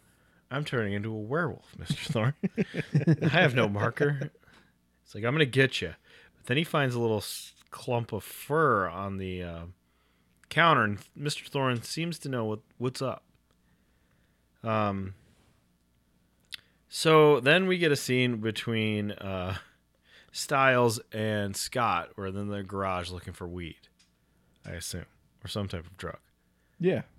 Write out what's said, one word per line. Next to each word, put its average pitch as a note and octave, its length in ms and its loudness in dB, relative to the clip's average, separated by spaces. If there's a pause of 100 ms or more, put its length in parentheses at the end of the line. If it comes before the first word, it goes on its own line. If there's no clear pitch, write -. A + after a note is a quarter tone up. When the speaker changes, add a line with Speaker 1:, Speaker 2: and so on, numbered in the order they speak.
(500)
Speaker 1:
I'm C#3 140 -4
turning A2 300 -2
into G#2 180 -4
a A2 80 -6
werewolf, B2+ 580 -6
Mister F2+ 180 -4 (140)
Thorne. B2 240 2 (100)
<laughs> - 800 0
I E3 60 2
have D3+ 260 4
no A#2+ 140 2
marker." C3+ 600 0 (760)
It's - 100 -20
like, G#2 100 -8
"I'm B2 100 2
gonna D#3 100 4
get C3 380 2
you." E2 140 -8 (420)
But - 80 -20
then B2 100 0
he D#3+ 80 2
finds C#3 300 0
a A#2+ 60 -2
little A2+ 180 2
s-, - 340 -8 (180)
clump A#2 440 -4
of G2 100 -6
fur C3+ 640 0
on F#2+ 300 -6
the, F#2 240 -6
uh, E2+ 200 -10 (840)
counter, D#3 360 6
and G#2 140 -2 (160)
Mister C#3+ 300 -6
Thorne B2+ 380 -2
seems E3 380 -6
to C#3 100 -8
know A#2+ 160 -2
what, G#2+ 140 -4 (180)
what's B2+ 240 -4
up. B2 200 -6 (1400)
Um, G2+ 520 -2 (1700)
so D3+ 520 8
then D#3+ 260 4
we F#3 120 2
get E3 140 4
a C#3 40 4
scene B2 420 2
between, G#2+ 760 -2
uh, F#2+ 440 -6 (760)
Stiles B2 680 4 (120)
and G#2+ 440 -2
Scott, G2+ 580 -2
where F#2+ 160 -6
they're G2 120 -6
in G#2 60 -6
the G2+ 140 -6
garage F#2+ 480 -4
looking F2+ 220 -12
for F2 160 -10
weed, E2+ 400 -12 (800)
I G2 60 -12
assume, F2 340 -10 (380)
or G2+ 40 -12
some G2+ 200 -4
type E2+ 180 -10
of F2+ 100 -20
drug. - 220 -10 (600)
Speaker 2:
Yeah. E3 240 0 (160)